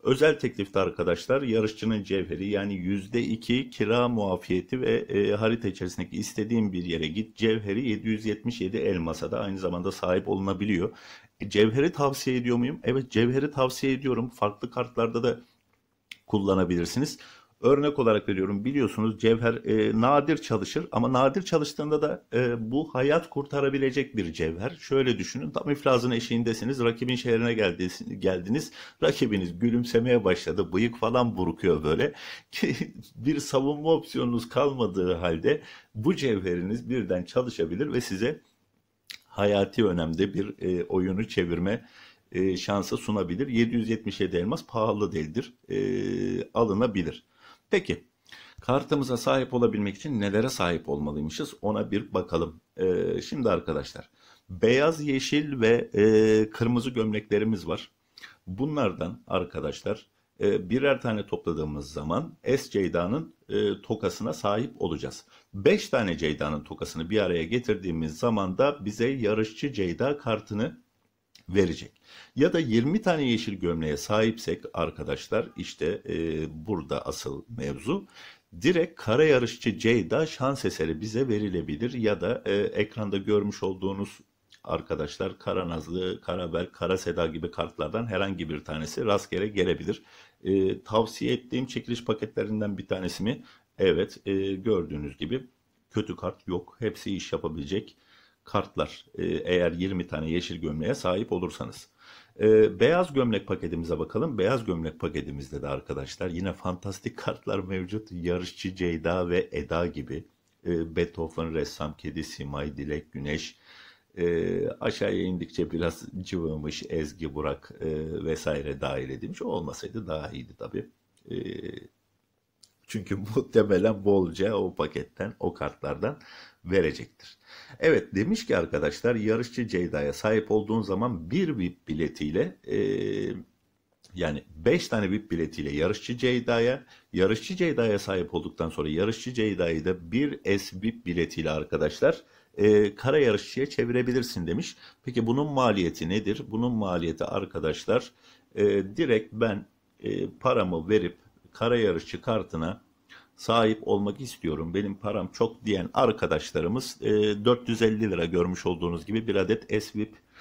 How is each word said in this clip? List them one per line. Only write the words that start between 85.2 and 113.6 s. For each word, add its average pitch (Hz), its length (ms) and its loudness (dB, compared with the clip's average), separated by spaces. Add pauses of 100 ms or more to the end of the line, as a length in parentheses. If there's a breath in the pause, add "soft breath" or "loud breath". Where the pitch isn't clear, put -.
Kara 92 300 -4
Nazlı, 85 520 -6
Kara 87 320 -6
Berk, 87 200 -4
Kara 92 240 0
Seda 85 300 -2
gibi 82 240 -6
kartlardan 80 560 -4
herhangi 95 420 -2
bir 76 160 -8
tanesi 78 400 -6
rastgele 101 420 0
gelebilir. 92 560 0 (400 loud breath)
E, 95 400 2
tavsiye 113 500 0
ettiğim 127 320 -4
çekiliş 120 400 -6
paketlerinden 107 720 -2
bir 95 100 -10
tanesi 92 360 -4
mi? 117 200 -2 (340 loud breath)
Evet, 92 480 2
e, 98 300 0
gördüğünüz 80 640 -2
gibi 117 300 -6 (440)
kötü 104 240 -4
kart - 320 -8
yok. - 320 -6
Hepsi 101 360 -4
iş - 180 -8
yapabilecek 80 640 -4 (460 soft breath)
kartlar. - 640 -4 (100)
E, 87 100 -4
eğer 87 460 2
yirmi 90 360 -4
tane 78 240 -4
yeşil 85 300 -4
gömleğe 78 340 -2
sahip 92 360 -2
olursanız. - 580 -6 (500 loud breath)
E, 107 400 8
beyaz 160 340 4
gömlek 120 340 2
paketimize 85 520 -2
bakalım. 113 380 -2
Beyaz 113 280 2
gömlek 82 340 -4
paketimizde 71 640 -6
de 71 60 -6
arkadaşlar 69 640 -6
yine 92 240 -4
fantastik 95 640 -8
kartlar - 420 -4
mevcut. 95 520 -6
Yarışçı 87 640 -4
Ceyda 87 540 0
ve 87 220 0
Eda 82 360 -2
gibi. 67 380 -8 (400)
E, 82 300 -2
Beethoven, 82 580 -4
ressam, 76 440 -4
kedi, 78 260 -6
Simay, 71 540 -8
Dilek, 73 340 -6
Güneş. 73 460 -6 (600 loud breath)